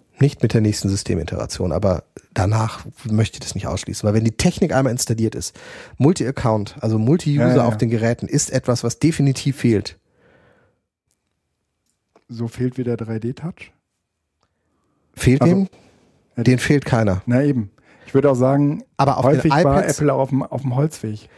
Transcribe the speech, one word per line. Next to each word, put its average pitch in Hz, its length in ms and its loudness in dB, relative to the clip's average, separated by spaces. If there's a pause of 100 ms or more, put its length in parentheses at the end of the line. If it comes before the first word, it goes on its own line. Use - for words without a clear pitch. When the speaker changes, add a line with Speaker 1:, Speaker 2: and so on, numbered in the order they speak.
(200)
Speaker 1:
Nicht 139 240 0
mit 110 100 2
der 113 80 4
nächsten 107 280 0
Systemintegration, 92 800 -4
aber 92 320 0 (300)
danach 107 520 -2 (240)
möchte 107 280 0
ich - 20 -14
das - 160 -10
nicht 98 120 -8
ausschließen. - 380 -6
Weil 104 80 2
wenn 110 120 2
die 110 120 -2
Technik 175 360 2
einmal 131 180 2
installiert 110 420 -2
ist, 104 220 -10 (420)
Multi-Account, 120 840 0
also 110 180 0
Multi-User 127 500 2
Speaker 2:
Ja, 127 60 4
ja, 123 80 4
Speaker 1:
auf 117 100 2
Speaker 2:
ja. 107 60 -6
Speaker 1:
den 117 100 0
Geräten, 117 380 -2
ist - 240 -2
etwas, - 320 -2
was 117 160 -4
definitiv 139 580 0
fehlt. 110 400 0 (2250)
Speaker 2:
So 117 180 -6
fehlt 123 300 -6
wieder 120 200 -4
drei 113 220 -6
D 117 140 -6
Touch? - 380 -14 (1400)
Speaker 1:
Fehlt 131 280 2
Speaker 2:
Also, 175 140 4
Speaker 1:
dem? 190 120 0 (680)
Speaker 2:
ja, 117 60 -2
Speaker 1:
Den 123 160 4
fehlt 147 260 0
keiner. 104 400 2
Speaker 2:
Na 123 180 2
eben. 131 260 0 (360)
Ich - 80 -10
würde 135 160 4
auch 135 60 4
sagen, 143 480 2 (140)
Speaker 1:
Aber 139 200 2
auf 131 80 2
den 131 120 4
Speaker 2:
häufig 151 140 2
war 147 100 4
Speaker 1:
iPads 143 360 2
Speaker 2:
Apple 147 160 2
auch 131 60 0
auf 131 100 0
dem, 131 140 0
auf - 180 -8
dem 127 140 -4
Holzweg, 131 640 -4